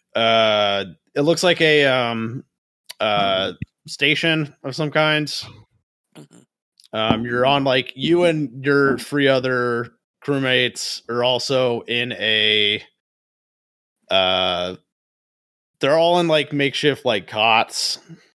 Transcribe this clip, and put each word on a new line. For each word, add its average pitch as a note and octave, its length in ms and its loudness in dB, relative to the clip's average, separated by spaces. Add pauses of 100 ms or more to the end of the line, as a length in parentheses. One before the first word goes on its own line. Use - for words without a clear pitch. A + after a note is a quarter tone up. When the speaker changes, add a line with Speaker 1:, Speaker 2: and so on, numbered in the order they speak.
(160)
Speaker 1:
uh, G#2+ 680 2 (280)
it C#3+ 80 -2
looks D#3+ 220 2
like F3 180 2
a, D3+ 240 4
um, A#2+ 580 -2 (560)
uh, G2 540 0 (320)
station D3+ 800 -2
of C3+ 120 -8
some D3+ 140 -4
kind. D3+ 380 0 (920)
Speaker 2:
Mm-hmm. D3 220 -20 (540)
Speaker 1:
Um, A2 320 0
you're A#2+ 200 0
on, C#3 180 2
like, C3 320 0
you E3 280 0
and C#3 420 -2
your C#3 320 2
three C#3 300 0
other B2 640 0 (320)
crewmates B2+ 880 -2
are A#2+ 140 -2
also B2+ 580 0
in A#2+ 320 -4
a, G#2+ 680 0 (1300)
uh, F#2 680 0 (1040)
they're C#3 180 2
all F3 220 4
in, E3+ 80 2
like, D3+ 260 0
makeshift, C#3 520 0
like, G#2+ 220 -2
cots. A2 720 0 (380)